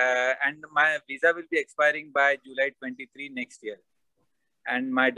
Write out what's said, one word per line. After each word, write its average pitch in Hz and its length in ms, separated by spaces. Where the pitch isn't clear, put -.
uh, 127 300
and 151 180
my 151 80
visa 165 280
will 170 200
be 156 100
expiring 151 420
by 139 100
July 135 240
twenty-three 131 500
next - 260
year. 104 100
And 127 240
my 131 160